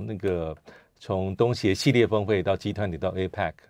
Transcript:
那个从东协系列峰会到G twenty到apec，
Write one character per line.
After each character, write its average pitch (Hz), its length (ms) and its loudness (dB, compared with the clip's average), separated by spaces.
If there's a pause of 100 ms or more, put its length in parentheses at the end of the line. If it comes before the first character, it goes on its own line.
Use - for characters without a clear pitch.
那 110 80 -8
个 85 420 -2 (420)
从 95 380 -2
东 120 180 2
协 98 200 2
系 135 180 2
列 117 140 6
峰 104 180 0
会 101 180 0
到 95 140 0
G 101 160 -4
twenty 92 260 -4
到 92 140 -2
apec， 92 400 -4 (180)